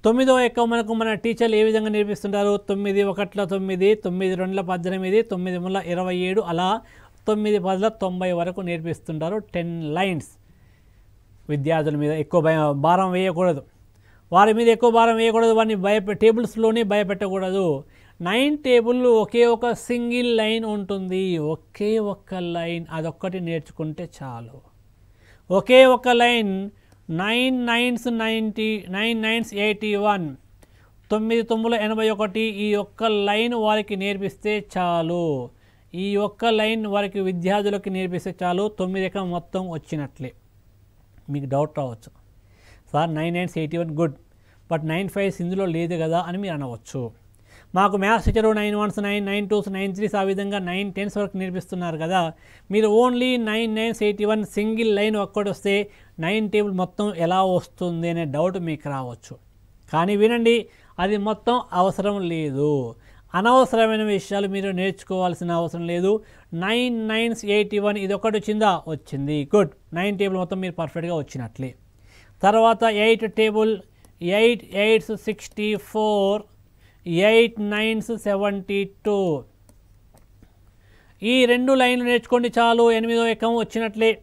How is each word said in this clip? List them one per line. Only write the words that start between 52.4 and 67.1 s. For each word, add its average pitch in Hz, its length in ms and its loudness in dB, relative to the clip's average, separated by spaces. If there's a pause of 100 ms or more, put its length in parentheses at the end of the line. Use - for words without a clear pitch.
మీరు 214 160 2
only 247 580 2
నైన్ 220 300 -2
నైన్స్ 220 280 -2
ఎయిటీ 208 220 0
వన్ 214 200 0
సింగిల్ 220 500 0
లైన్ 214 200 2
ఒక్కటి 202 340 -2
వస్తే 202 400 0 (300)
నైన్ 202 320 -2
టేబుల్ 208 220 2
మొత్తం 185 420 -2
ఎలా 175 280 2
వస్తుంది?" 175 640 -2
అనే 170 160 -4
డౌట్ 160 340 -2
మీకు 156 300 -6
రావచ్చు. 127 480 -10 (560)
కానీ 180 220 2
వినండి, 233 520 2 (320)
అది 202 180 0
మొత్తం 214 440 -2 (120)
అవసరం 196 480 0
లేదు. 147 760 -2 (400)
అనవసరమైన 226 680 4
విషయాలు 202 440 -2
మీరు 196 220 -4
నేర్చుకోవాల్సిన 185 840 -4
అవసరం 170 360 -4
లేదు. 190 360 0 (300)
నైన్ 220 540 -2
నైన్స్ 226 380 -2